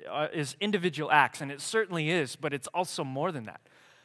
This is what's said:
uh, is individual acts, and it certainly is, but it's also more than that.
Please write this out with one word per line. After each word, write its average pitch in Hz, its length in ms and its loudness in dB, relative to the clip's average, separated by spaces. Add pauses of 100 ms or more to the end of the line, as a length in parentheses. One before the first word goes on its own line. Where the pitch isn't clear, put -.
uh, 143 240 -2
is 143 280 -4
individual 175 500 0
acts, 143 300 6
and 139 100 -6
it 143 100 -10
certainly 175 500 0
is, 160 260 0
but 147 160 -4
it's 139 160 -6
also 175 360 -2
more 139 280 -2
than 127 120 -8
that. 98 160 -14 (440)